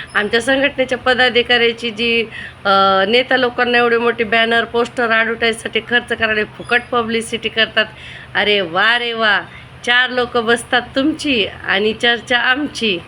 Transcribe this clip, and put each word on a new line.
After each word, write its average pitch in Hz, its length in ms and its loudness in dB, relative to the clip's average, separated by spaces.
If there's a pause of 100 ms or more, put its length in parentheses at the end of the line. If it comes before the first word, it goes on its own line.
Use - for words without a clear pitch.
(160)
आमच्या 214 260 0
संघटनेच्या 269 560 0
पदाधिकाऱ्याची 240 920 0
जी, 233 320 0 (420)
अ, 202 40 2 (380)
नेता 254 300 2
लोकांना 240 400 2
एवढे 233 200 4
मोठे 233 260 0
बॅनर, 226 400 2
पोस्टर, 233 480 -2
ॲडव्हर्टाईजसाठी 226 680 -2 (100)
खर्च 233 240 0
करायला 214 320 -2
फुकट 233 360 -2 (100)
पब्लिसिटी 226 580 -2
करतात. 220 360 0 (500)
अरे 202 260 2
वा 196 380 2
रे 233 140 -4
वा, 214 280 2 (440)
चार 247 240 2
लोक 247 280 -2
बसतात 240 440 2 (140)
तुमची 269 500 0
आणि 196 480 -2
चर्चा 240 460 0
आमची. 240 680 0